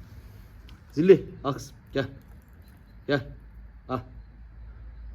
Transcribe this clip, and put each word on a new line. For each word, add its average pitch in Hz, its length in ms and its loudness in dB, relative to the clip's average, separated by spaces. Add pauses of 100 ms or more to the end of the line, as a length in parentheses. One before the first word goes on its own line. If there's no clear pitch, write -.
(920)
Zilli, 175 320 10 (200)
aks, - 260 -2 (220)
gel. 135 160 0 (1000)
Gel. 139 200 2 (640)
Ah. 127 140 -2 (1120)